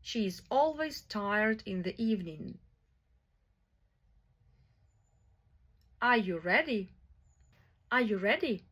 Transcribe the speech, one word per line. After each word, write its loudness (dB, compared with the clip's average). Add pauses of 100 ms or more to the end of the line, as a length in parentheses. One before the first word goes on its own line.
She -2
is -6
always 0
tired 0
in -4
the -6
evening. -4 (3500)
Are 4
you 0
ready? 0 (1000)
Are 4
you 2
ready? 0